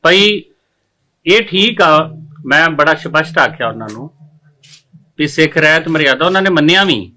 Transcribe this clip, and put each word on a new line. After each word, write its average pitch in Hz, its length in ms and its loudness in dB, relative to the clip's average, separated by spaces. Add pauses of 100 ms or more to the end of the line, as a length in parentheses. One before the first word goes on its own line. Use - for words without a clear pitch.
ਭਈ 196 400 2 (840)
ਇਹ 208 160 2
ਠੀਕ 208 400 -2
ਆ, 160 280 2 (360)
ਮੈਂ 156 240 2
ਬੜਾ 151 240 0
ਸਪਸ਼ਟ 160 440 -4
ਆਖਿਆ 131 300 -2
ਉਹਨਾਂ 113 240 -10
ਨੂੰ 127 180 -16 (1080)
ਵੀ 151 100 -2
ਸਿੱਖ 156 280 0
ਰਹਿਤ 160 320 2
ਮਰਿਆਦਾ, 151 380 0
ਉਹਨਾਂ 190 160 0
ਨੇ 196 80 0
ਮੰਨਿਆ 170 340 2
ਵੀ 110 320 -4